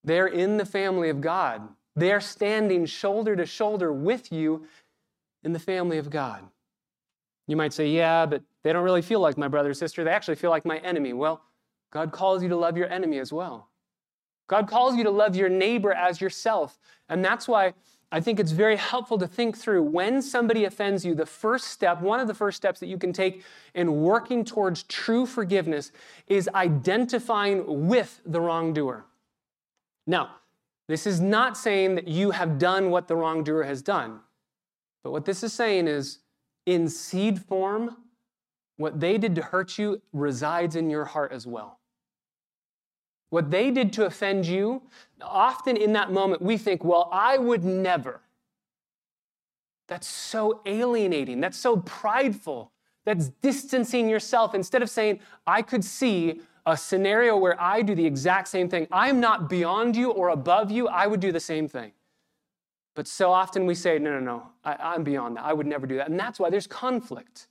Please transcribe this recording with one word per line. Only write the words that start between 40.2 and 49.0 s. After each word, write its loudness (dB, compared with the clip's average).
in -2
your -2
heart -4
as -12
well. -14
What 0
they 2
did 0
to 0
offend -2
you, -2
often 0
in 2
that 0
moment 2
we 0
think, -2
"Well, 4
I 2
would 0
never." -2